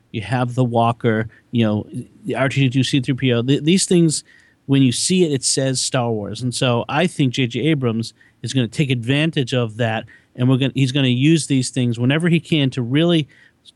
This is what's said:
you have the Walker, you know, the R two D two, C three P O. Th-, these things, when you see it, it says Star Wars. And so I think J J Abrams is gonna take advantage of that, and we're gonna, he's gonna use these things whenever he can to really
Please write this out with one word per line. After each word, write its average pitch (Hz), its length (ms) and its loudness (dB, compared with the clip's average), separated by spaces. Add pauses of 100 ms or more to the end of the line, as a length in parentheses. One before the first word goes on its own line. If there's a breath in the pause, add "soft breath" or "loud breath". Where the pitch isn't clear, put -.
(120)
you 113 80 -6
have 120 340 -4
the 127 100 0
Walker, 117 640 0 (220 loud breath)
you 117 120 2
know, 107 240 0 (380)
the 127 100 -4
R 135 140 0
two 131 100 -2
D 135 80 2
two, 127 160 0
C 139 160 0
three 131 140 -4
P 127 180 0
O. 117 100 2
Th-, 135 200 0
these 175 240 2
things, 170 380 2 (420 soft breath)
when 139 160 4
you 127 100 4
see 185 320 0
it, 151 80 0
it 131 100 -2
says 135 380 -2
Star 120 300 -2
Wars. 101 320 -6
And 123 120 -4
so 120 360 0
I 151 160 2
think 139 260 0
J 135 140 0
J 120 140 -4
Abrams 120 520 -2 (300 soft breath)
is 120 100 -8
gonna 127 160 0
take 139 220 -2
advantage 135 640 0
of 113 240 -2
that, 113 260 -2 (320 soft breath)
and 127 100 0
we're 131 120 4
gonna, 127 160 0
he's 131 180 0
gonna 135 160 2
use 139 380 2
these 131 240 0
things 120 280 -2
whenever 143 300 2
he 165 100 4
can 151 320 0
to 131 120 -6
really 156 440 2 (480 soft breath)